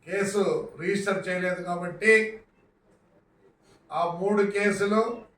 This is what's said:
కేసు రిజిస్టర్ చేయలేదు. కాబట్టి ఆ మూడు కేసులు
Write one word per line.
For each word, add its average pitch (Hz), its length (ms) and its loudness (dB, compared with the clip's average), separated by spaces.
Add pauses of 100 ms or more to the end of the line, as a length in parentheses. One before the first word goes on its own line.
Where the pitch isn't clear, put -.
కేసు 196 720 0
రిజిస్టర్ 190 480 -2
చేయలేదు. 180 340 -2
కాబట్టి 180 760 2 (1500)
ఆ 165 200 0
మూడు 202 300 2
కేసులు 202 800 0 (160)